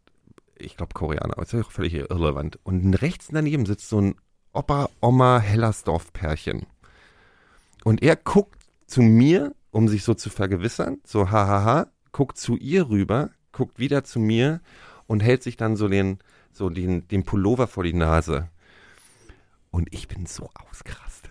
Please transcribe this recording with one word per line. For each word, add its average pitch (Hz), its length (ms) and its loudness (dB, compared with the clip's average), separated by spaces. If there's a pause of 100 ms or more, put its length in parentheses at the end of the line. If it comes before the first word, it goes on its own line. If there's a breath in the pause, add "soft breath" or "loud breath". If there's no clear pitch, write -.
(580)
ich - 180 -18
glaub - 160 -10
Koreaner, - 420 -4
aber - 100 -10
ist - 80 -10
ja 117 80 -2
auch - 100 -8
völlig 80 240 -4
irrelevant. 76 680 -2
Und 95 300 2
rechts 147 360 -4
daneben 151 360 0
sitzt 101 220 -6
so 107 120 0
ein 98 140 2 (380)
Opa, 143 360 -2 (120)
Oma, 123 380 6
Hellersdorf-Pärchen. 101 1300 -2 (1200 soft breath)
Und 110 180 2
er 156 140 6
guckt - 420 0 (280)
zu - 160 0
mir, 147 520 6 (160)
um 110 180 2
sich 104 160 -2
so 113 100 0
zu - 140 -8
vergewissern, 98 760 -4
so 101 260 0
ha, 104 160 2
ha, 101 180 0
ha, 139 220 2 (260)
guckt - 240 -4
zu - 200 -4
ihr 151 340 -2
rüber, 104 400 0 (220)
guckt - 260 -6
wieder 135 260 -2
zu - 160 -8
mir 117 400 2 (460 loud breath)
und 107 160 0
hält 123 200 2
sich 123 140 -10
dann 110 200 -2
so 104 120 0
den, 95 300 0 (340 soft breath)
so 98 160 -4
den, 90 400 -4
den 95 160 -2
Pullover 107 440 0
vor 95 160 -6
die 85 100 -2
Nase. 80 540 0 (1200 soft breath)
Und 87 220 -2
ich - 160 -14
bin 90 180 -10
so - 280 -16
ausgerastet. - 760 -18